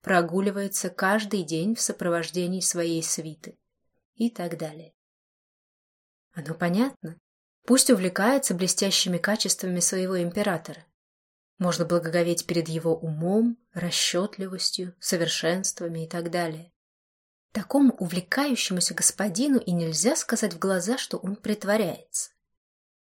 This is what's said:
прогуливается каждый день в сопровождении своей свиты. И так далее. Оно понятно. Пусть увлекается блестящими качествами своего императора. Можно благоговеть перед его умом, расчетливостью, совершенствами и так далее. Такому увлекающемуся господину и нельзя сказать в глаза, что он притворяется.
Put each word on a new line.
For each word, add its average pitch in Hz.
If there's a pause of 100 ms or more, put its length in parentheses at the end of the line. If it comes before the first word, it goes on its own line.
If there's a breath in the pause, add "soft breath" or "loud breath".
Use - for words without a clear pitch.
прогуливается 196
каждый 202
день 165
в -
сопровождении 175
своей 170
свиты. - (560)
И 226
так 170
далее. 156 (1400)
Оно 160
понятно. 180 (460)
Пусть 262
увлекается 202
блестящими 185
качествами 185
своего 185
императора. 175 (720)
Можно 175
благоговеть 170
перед 170
его 160
умом, 180 (160)
расчетливостью, 180
совершенствами 170
и 165
так 170
далее. 165 (800)
Такому 269
увлекающемуся 185
господину 214
и -
нельзя 170
сказать -
в 165
глаза, 190
что -
он 196
притворяется. - (880)